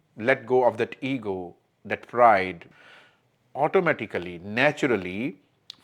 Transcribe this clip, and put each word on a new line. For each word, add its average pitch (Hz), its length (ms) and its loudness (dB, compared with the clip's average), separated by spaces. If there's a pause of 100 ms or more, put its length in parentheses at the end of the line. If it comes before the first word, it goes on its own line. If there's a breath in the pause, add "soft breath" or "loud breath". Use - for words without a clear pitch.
(180)
let 120 280 0
go 127 180 4
of 110 120 2
that 117 260 -4
ego, 104 520 -6 (340)
that 104 140 -6 (120)
pride, 95 540 4 (880 soft breath)
automatically, 127 840 -2
naturally, 110 960 -2 (500)